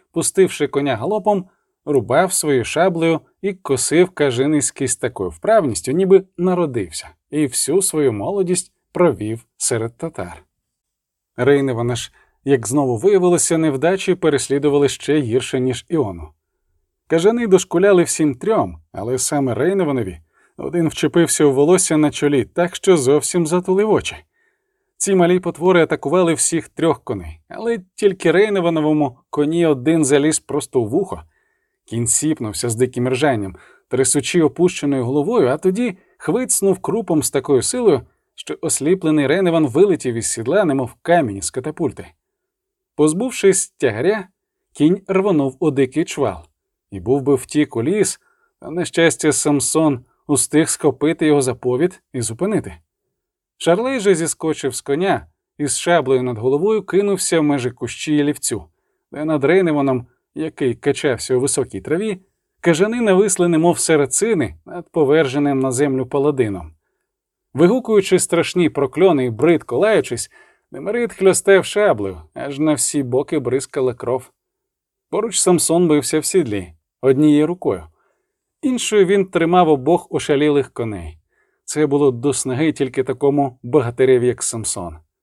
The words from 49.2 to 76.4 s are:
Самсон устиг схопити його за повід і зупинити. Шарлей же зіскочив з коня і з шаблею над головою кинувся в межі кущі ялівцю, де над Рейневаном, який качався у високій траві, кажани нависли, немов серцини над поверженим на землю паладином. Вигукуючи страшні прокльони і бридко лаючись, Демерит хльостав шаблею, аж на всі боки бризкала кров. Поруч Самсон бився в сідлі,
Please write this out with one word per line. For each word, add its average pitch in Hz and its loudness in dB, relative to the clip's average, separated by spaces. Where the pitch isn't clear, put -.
Самсон 147 0
устиг 147 0
схопити 156 0
його 143 4
за 123 -2
повід 127 -4
і 123 -6
зупинити. 135 -4
Шарлей 233 0
же 196 4
зіскочив 156 -4
з - -10
коня 147 -2
і 147 -4
з - -4
шаблею 135 2
над 123 -6
головою 160 0
кинувся 190 0
в - 2
межі 143 0
кущі 127 -6
ялівцю, 143 -2
де 143 -8
над 156 -2
Рейневаном, 147 0
який 151 -4
качався 131 -2
у 123 0
високій 127 -4
траві, 185 -4
кажани 202 0
нависли, 190 2
немов 170 2
серцини 151 0
над - -14
поверженим 143 2
на 131 -2
землю 131 0
паладином. 123 -2
Вигукуючи 185 2
страшні 170 0
прокльони 143 2
і 120 -2
бридко 131 0
лаючись, 170 0
Демерит 226 -6
хльостав 190 2
шаблею, 104 -2
аж 135 -10
на 156 0
всі 143 -2
боки 135 -2
бризкала 127 -4
кров. 123 -6
Поруч 208 -4
Самсон 175 2
бився 151 2
в 151 -4
сідлі, 104 -2